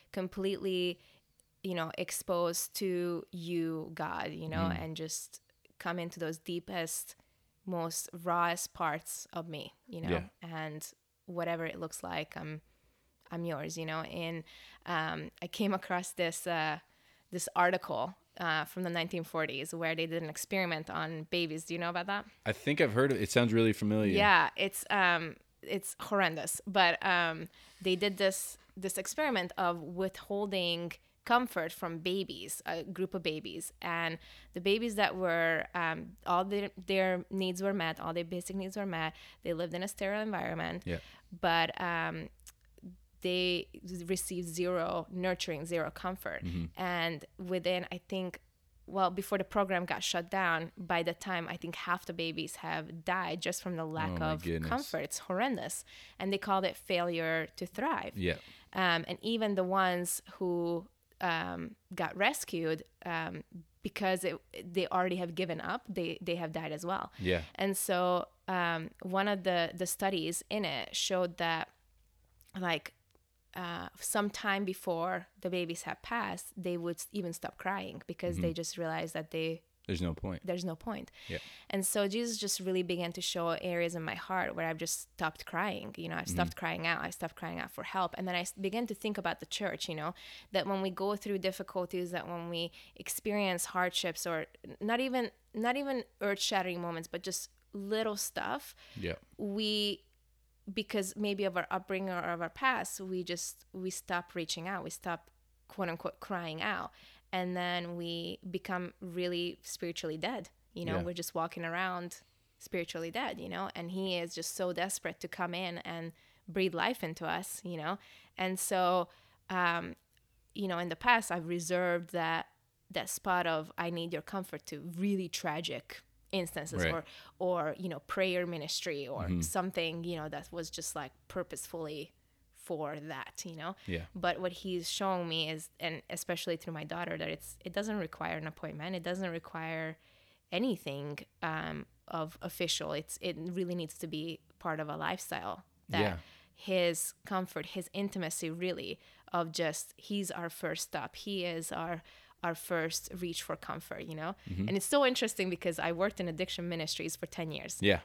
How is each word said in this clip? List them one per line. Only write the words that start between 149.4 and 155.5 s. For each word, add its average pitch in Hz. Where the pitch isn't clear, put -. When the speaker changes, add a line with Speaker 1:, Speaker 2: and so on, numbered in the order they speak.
Speaker 1:
just, 160
he's 202
our 170
first 165
stop. -
He 196
is 165
our, 170
our 170
first 165
reach 175
for 165
comfort, -
you 165
know? 160
Speaker 2:
Mm-hmm. 131
Speaker 1:
And 190
it's 196
so 285
interesting 220